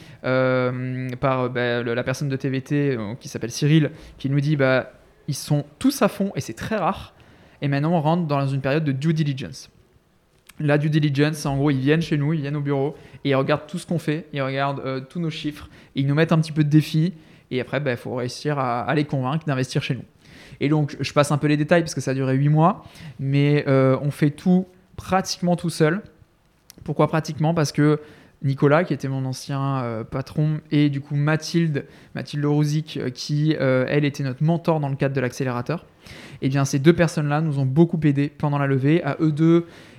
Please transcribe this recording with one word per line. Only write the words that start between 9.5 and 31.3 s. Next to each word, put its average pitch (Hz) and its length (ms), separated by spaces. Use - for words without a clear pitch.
La 147 200
due 151 100
diligence, 147 560
en 139 120
gros, 139 140
ils 135 80
viennent 147 220
chez 156 160
nous, 143 160
ils 160 80
viennent 143 160
au 147 60
bureau 143 320
et 139 60
ils 135 40
regardent 139 320
tout - 100
ce 170 100
qu'on 170 120
fait, 156 340
ils 143 80
regardent, 135 460
euh, 135 140
tous 135 200
nos 165 80
chiffres, 147 400
et 139 60
ils 139 60
nous 143 80
mettent 165 180
un 165 60
petit 160 140
peu 156 120
de 147 60
défi. 156 420
Et 127 100
après, 120 180
bah, 139 180
faut 117 180
réussir 127 440
à, 123 220
à 113 140
les 147 100
convaincre 143 400
d'investir 135 380
chez - 120
nous. 110 100
Et 139 100
donc, 151 280
je 135 140
passe 147 180
un 151 60
peu 151 100
les 151 120
détails 165 240
parce 160 120
que 135 60
ça 131 120
a - 20
duré 131 220
huit 143 120
mois, 156 360
mais, 143 480
euh, 131 320
on 143 100
fait 147 200
tout 185 360
pratiquement 185 600
tout 170 120
seul. 160 320
Pourquoi 151 240
pratiquement ? 156 440
Parce 160 200
que 151 280
Nicolas, 143 420
qui 156 100
était 135 140
mon 135 160
ancien, 135 540
euh, 117 260
patron, 151 560
et 147 180
du 139 120
coup 147 160
Mathilde, 156 680